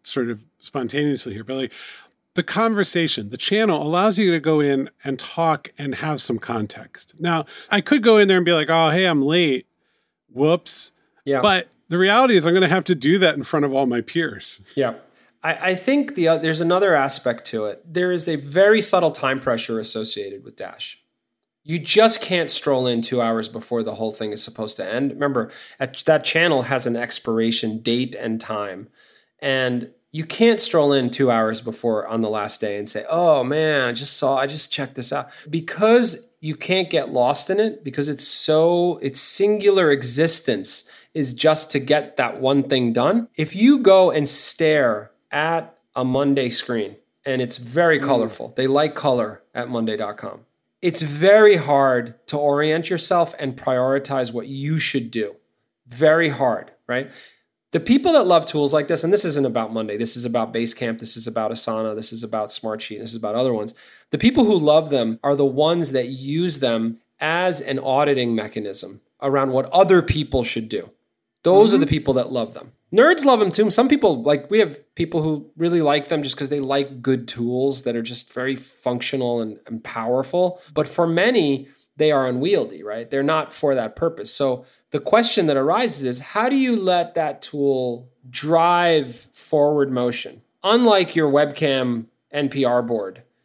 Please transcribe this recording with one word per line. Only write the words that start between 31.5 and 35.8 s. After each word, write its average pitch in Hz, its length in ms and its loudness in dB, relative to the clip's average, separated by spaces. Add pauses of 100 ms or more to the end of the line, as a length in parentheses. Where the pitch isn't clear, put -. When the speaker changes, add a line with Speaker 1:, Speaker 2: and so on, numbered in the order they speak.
Speaker 2:
before 113 460 -4
on 113 140 -2
the 110 80 0
last 107 320 -4
day 101 160 -6
and 104 100 -6
say, 104 220 -4
"Oh 160 340 2
man, 147 380 0
I 123 100 0
just 131 260 0
saw, 135 200 0
I 135 100 -2
just 147 240 -6
checked 131 240 -6
this 127 160 -4
out." 139 180 -6 (200)
Because 214 800 0 (100)